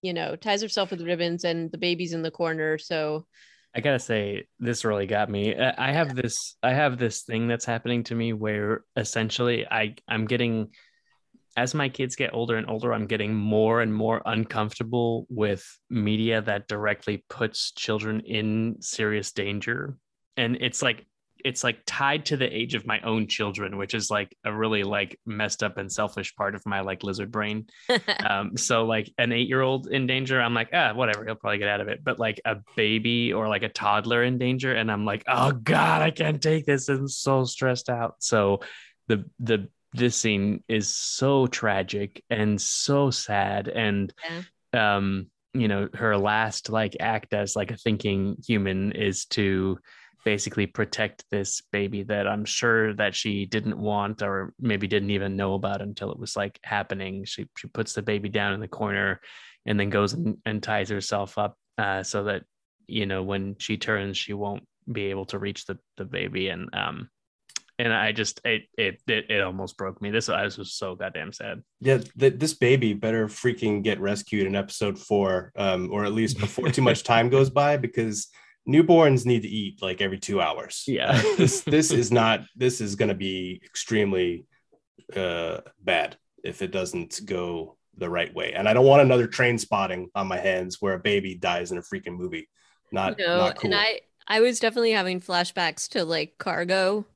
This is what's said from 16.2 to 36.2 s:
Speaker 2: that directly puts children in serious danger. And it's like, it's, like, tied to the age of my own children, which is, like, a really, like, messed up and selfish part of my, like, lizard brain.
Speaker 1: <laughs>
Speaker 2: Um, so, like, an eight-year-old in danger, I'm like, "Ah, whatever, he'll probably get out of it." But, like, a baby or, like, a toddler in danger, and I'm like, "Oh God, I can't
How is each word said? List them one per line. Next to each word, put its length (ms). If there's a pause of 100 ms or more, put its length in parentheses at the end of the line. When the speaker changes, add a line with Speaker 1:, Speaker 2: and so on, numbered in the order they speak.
Speaker 2:
that 240
directly 600
puts 440
children 500
in 600
serious 500
danger. 680 (400)
And 240
it's 220
like, 240 (380)
it's, 180
like, 220
tied 400
to 100
the 180
age 200
of 140
my 140
own 260
children, 500
which 160
is, 160
like, 340
a 80
really, 320
like, 400
messed 380
up 160
and 120
selfish 460
part 200
of 100
my, 160
like, 220
lizard 280
brain. 360 (200)
Speaker 1:
<laughs> 100 (300)
Speaker 2:
Um, 300
so, 280
like, 340
an 120
eight-year-old 560
in 200
danger, 340
I'm 140
like, 180
"Ah, 200
whatever, 300
he'll 120
probably 240
get 100
out 100
of 100
it." 140
But, 160
like, 240
a 140 (180)
baby 580
or, 140
like, 140
a 80
toddler 540
in 160
danger, 340
and 180
I'm 140
like, 220
"Oh 240
God, 500
I 80
can't 320